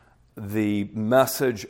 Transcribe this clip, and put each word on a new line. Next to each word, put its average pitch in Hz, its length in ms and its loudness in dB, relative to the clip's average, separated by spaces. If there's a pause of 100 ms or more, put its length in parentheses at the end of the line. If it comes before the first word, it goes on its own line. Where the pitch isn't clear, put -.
(380)
the 104 560 -2
message 120 760 2